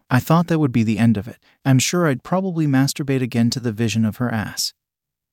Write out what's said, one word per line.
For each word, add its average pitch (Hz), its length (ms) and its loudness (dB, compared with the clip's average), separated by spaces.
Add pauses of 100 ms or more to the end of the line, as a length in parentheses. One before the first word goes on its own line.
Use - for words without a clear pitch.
(120)
I 127 80 4
thought 165 280 2
that 160 120 0
would 147 120 0
be 117 120 2
the 107 160 0
end 113 180 4
of 98 100 -8
it. - 120 -18 (260)
I'm 131 140 4
sure 175 260 0
I'd 131 160 -2
probably 180 460 -2
masturbate 135 560 0
again 117 260 0
to 123 100 -4
the 117 120 -4
vision 110 340 0
of 104 120 -4
her 120 140 -4
ass - 440 -6 (580)